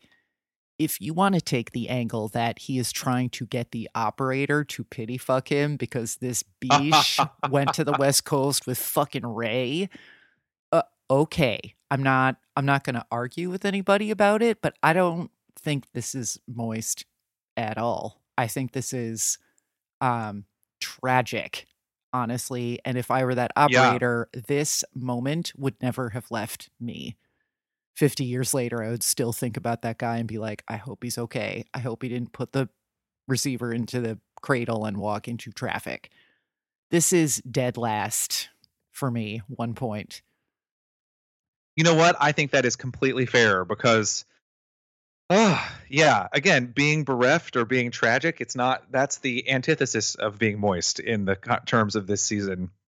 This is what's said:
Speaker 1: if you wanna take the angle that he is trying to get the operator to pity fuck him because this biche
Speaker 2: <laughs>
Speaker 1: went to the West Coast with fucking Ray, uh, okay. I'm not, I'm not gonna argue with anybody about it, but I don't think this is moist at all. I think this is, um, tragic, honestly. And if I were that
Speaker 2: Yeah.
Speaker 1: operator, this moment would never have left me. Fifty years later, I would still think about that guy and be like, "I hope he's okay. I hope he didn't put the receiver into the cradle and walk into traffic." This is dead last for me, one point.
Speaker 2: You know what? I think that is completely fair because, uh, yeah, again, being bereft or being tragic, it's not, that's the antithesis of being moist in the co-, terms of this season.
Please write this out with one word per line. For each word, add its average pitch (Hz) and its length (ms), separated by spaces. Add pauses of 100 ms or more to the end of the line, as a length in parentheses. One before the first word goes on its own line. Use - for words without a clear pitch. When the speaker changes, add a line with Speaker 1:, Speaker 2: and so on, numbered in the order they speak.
(760)
Speaker 1:
if 151 220
you 165 140
wanna 190 260
take - 320
the 120 160
angle 117 420
that 117 300
he 135 180
is 120 140
trying 127 380
to - 160
get 117 260
the 113 240
operator 135 720
to - 180
pity 120 340
fuck 131 320
him 147 280
because 117 400
this 123 260 (160)
biche 143 600 (120)
Speaker 2:
<laughs> - 160
Speaker 1:
went 139 260
to 156 100
the 147 80
West 139 320
Coast 139 420
with 127 120
fucking 143 460
Ray, 120 600 (840)
uh, 165 80 (280)
okay. 135 680 (140)
I'm 135 140
not, 131 320 (220)
I'm 139 80
not 139 180
gonna 120 260
argue 123 400
with 185 140
anybody 202 480
about 208 300
it, 233 200
but - 220
I 151 80
don't 175 400 (260)
think 147 360
this - 220
is 120 220 (100)
moist 113 580 (500)
at 110 220
all. 113 420 (180)
I 120 100
think 131 260
this 127 180
is, 113 460 (640)
um, 110 420 (380)
tragic, - 840 (440)
honestly. 120 720
And 127 140
if 120 140
I 131 140
were 127 100
that 120 160 (180)
Speaker 2:
Yeah. 127 140
Speaker 1:
operator, 120 500
this 143 500 (120)
moment 127 600
would 135 260
never 127 280
have 110 220
left 110 480
me. 78 360 (800)
Fifty 143 300
years 123 300
later, 120 280
I 110 60
would 120 140
still 120 280
think 117 240
about 117 280
that 113 160
guy 117 180
and 113 100
be 110 120
like, 107 280
"I 110 100
hope 107 260
he's 120 160
okay. 104 460 (100)
I - 40
hope 117 220
he 127 80
didn't 120 220
put - 200
the 131 160 (600)
receiver 123 440
into 120 300
the 113 180 (220)
cradle 117 440
and 104 120
walk 104 300
into 117 240
traffic." - 580 (800)
This 170 240
is 160 240 (120)
dead 123 280
last 110 720 (420)
for 131 200
me, 110 360
one 120 280
point. 107 480 (1500)
Speaker 2:
You 160 80
know 170 100
what? 165 260
I 147 120
think 147 200
that 131 140
is 117 100
completely 127 520
fair 104 360
because, 95 600 (1040)
uh, 190 340 (240)
yeah, 135 440
again, 143 440
being 147 280
bereft 135 520
or 123 80
being 120 280
tragic, 127 500
it's - 140
not, 127 360
that's 135 280
the 123 280
antithesis 131 680
of 104 240
being 107 200
moist 98 400
in 104 260
the 95 100
co-, 120 280
terms 107 320
of 98 120
this 98 160
season. 95 480 (200)